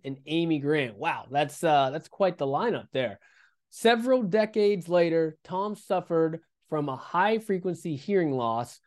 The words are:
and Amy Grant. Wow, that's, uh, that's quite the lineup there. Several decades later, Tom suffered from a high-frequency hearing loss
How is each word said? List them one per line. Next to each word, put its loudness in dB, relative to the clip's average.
and -8
Amy 0
Grant. 0
Wow, -4
that's, -2
uh, 4
that's -10
quite 0
the -2
lineup -2
there. -4
Several 2
decades 0
later, 2
Tom -6
suffered -2
from -2
a -6
high-frequency -2
hearing 0
loss -4